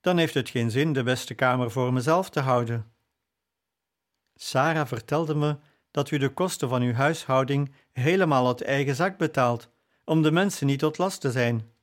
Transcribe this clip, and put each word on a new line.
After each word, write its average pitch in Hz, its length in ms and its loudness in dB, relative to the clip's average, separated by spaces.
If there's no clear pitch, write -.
Dan 180 160 2
heeft 165 180 2
het 127 140 -2
geen 117 220 -2
zin 147 220 0
de 131 100 0
beste 127 320 -4
kamer 127 360 0
voor 127 220 -2
mezelf 156 380 2
te 151 100 -2
houden." 120 520 -2
"Sarah 151 520 0
vertelde 151 480 -4
me 147 240 0
dat - 200 -2
u 147 80 0
de 135 100 2
kosten 175 400 -4
van 123 140 0
uw 123 100 0
huishouding 139 840 0
helemaal 151 540 2
uit 123 160 0
eigen 139 320 -2
zak 185 240 -2
betaalt, 127 520 0
om 160 180 2
de 151 80 4
mensen 180 360 0
niet 139 120 0
tot 156 200 -2
last 185 220 -2
te 139 100 -2
zijn." 117 420 -2